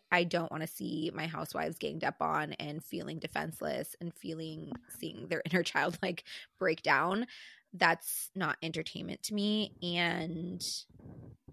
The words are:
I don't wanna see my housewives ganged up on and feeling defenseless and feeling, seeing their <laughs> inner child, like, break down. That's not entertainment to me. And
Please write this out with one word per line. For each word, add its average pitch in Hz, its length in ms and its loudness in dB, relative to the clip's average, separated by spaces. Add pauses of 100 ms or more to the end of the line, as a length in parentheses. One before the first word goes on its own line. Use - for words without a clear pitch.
I 175 140 8
don't 170 260 2
wanna 160 180 -4
see - 460 -2
my 160 140 -2
housewives 160 500 -4
ganged 156 280 -2
up - 160 0
on 151 320 2
and 151 280 -6
feeling 160 380 -6
defenseless - 800 -4
and 170 140 -8
feeling, 160 580 -8 (260)
seeing - 300 -8
their 165 180 0
<laughs> 147 60 -4
inner 175 120 6
child, 156 380 2
like, 180 220 -2 (340)
break 160 240 2
down. 175 460 6 (460)
That's - 600 4
not 175 300 2
entertainment - 600 -4
to 220 100 -4
me. 208 400 2 (100)
And 175 840 0 (880)